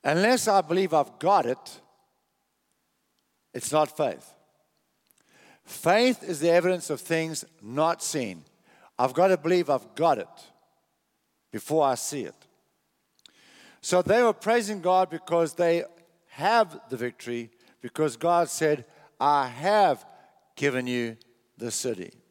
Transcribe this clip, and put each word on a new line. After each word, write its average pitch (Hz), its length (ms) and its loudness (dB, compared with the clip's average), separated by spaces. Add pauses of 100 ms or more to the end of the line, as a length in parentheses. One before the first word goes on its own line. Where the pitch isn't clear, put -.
Unless 202 440 2
I 196 140 4
believe 175 320 0
I've 147 260 0
got 175 260 4
it, - 360 -8 (1700)
it's - 200 -8
not 151 260 0
faith. 113 360 -6 (1300)
Faith 226 580 0
is 160 160 -6
the 165 100 2
evidence 175 400 2
of 143 120 -6
things 160 420 -4 (180)
not 147 400 -2
seen. 101 440 -6 (520)
I've 127 160 0
got 175 140 2
to 185 100 2
believe 165 320 0
I've 131 260 -2
got 151 220 2
it - 340 -14 (1000)
before 147 340 0
I 131 100 0
see 139 280 -8
it. - 240 -16 (1300)
So 180 200 2
they 220 220 4
were 226 100 4
praising 214 480 -2
God 185 280 2
because 165 460 -2
they 170 300 0 (420)
have 185 600 0
the 131 80 -8
victory, 120 540 -8 (300)
because 135 360 -4
God 170 320 0
said, 151 360 -2 (340)
"I 143 280 2
have 165 580 2 (500)
given 127 320 -2
you 120 300 -4 (400)
the 117 140 -8
city." 104 420 -6 (180)